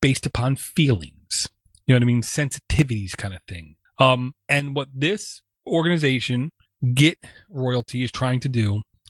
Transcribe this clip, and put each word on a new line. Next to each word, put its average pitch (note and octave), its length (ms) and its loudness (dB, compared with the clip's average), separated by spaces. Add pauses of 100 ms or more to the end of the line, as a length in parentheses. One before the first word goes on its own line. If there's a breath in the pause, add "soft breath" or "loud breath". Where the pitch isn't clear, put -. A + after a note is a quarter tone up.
based C3+ 240 2
upon C3+ 320 0
feelings, - 920 -2 (360)
you C3 80 4
know B2+ 40 6
what A#2+ 60 4
I A#2+ 40 4
mean? A#2+ 140 2
Sensitivities B2+ 960 -2
kind G2 180 -8
of F2+ 140 -14
thing. D#2+ 280 -16 (240)
Um, B2+ 340 2 (160)
and C#3+ 260 -2
what C#3+ 180 -4
this D#3+ 480 -4 (240)
organization, D3+ 840 0 (420)
Get D3 260 4 (300 loud breath)
Royalty, B2+ 540 -4
is A#2+ 80 -4
trying B2+ 300 -2
to C#3 80 -4
do G#2+ 320 0 (280)